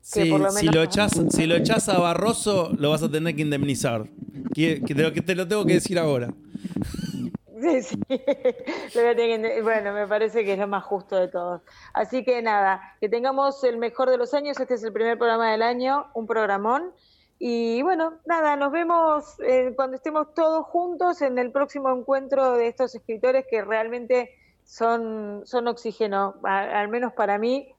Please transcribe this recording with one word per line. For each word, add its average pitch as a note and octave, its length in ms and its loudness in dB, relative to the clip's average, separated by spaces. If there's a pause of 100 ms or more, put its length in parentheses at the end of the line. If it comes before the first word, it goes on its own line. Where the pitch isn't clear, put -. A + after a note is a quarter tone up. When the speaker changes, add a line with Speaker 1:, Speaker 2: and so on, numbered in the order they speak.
(120)
Speaker 1:
Que E3+ 120 2
Speaker 2:
Sí, E3 60 4
Speaker 1:
por D#3 100 4
lo D3 100 4
Speaker 2:
si - 160 0
Speaker 1:
menos D#3 80 6
Speaker 2:
lo D#3+ 80 6
echás, G3 300 2 (180)
si D#3+ 160 2
lo E3 80 2
echás A3 340 2
a F#3 100 4
Barroso, F#3 760 2
lo D3 140 2
vas D#3 140 2
a D#3+ 60 0
tener D#3 260 -2
que D3+ 60 -2
indemnizar. C#3 640 0 (500)
Que, D#3 280 0
que C3 120 -4
te C#3+ 80 2
lo, D#3+ 100 2
que D#3 100 -4
te F3+ 140 -2
lo F3+ 100 -4
tengo G#3 180 0
que D#3+ 100 4
decir F3 240 2
ahora. C#3 300 0 (1300)
Speaker 1:
Sí, C4+ 220 2
sí. G3+ 260 -8
<laughs> - 0 -
Lo C4 920 -2
voy A#3+ 80 4
a A#3 60 2
tener A3+ 380 0
que, A3+ 80 -2
bueno, G#3+ 300 0
me G#3 160 -2
parece G#3+ 360 0
que G3 100 0
es F#3 40 -2
lo G3+ 80 0
más G3+ 160 -2
justo G3 340 -4
de F3+ 120 2
todos. F3 340 -6 (320)
Así A3 300 -2
que B3 180 0
nada, G3 400 2 (180)
que G#3 80 -2
tengamos C4+ 540 0
el A#3+ 160 2
mejor A#3 320 0
de B3+ 80 6
los A#3+ 160 -2
años. C#4+ 240 -2
Este B3+ 160 -2
es G#3+ 80 -6
el A3 100 -6
primer A3+ 240 0
programa A3+ 360 2
del A3 100 0
año, B3+ 520 0
un A3+ 120 -6
programón. A3 640 0 (480)
Y A#3 440 0
bueno, D#4+ 320 0 (120)
nada, D#4 300 2
nos C#4 160 0
vemos, E4 720 0
eh, B3+ 300 2
cuando C4 200 -2
estemos D4+ 380 -4
todos D#4+ 320 2
juntos F4 560 0
en B3+ 160 0
el B3 140 -2
próximo C#4 380 -2
encuentro C4 680 0
de A#3 100 4
estos A#3+ 300 -2
escritores B3+ 520 0
que A3 140 0
realmente A#3 680 -2 (340)
son, A3 800 -2
son A#3+ 240 -2
oxígeno. G3+ 680 -2 (100)
A-, G3 360 0
al G#3 80 -2
menos A#3+ 240 -4
para G3+ 260 0
mí B3+ 300 -2 (100)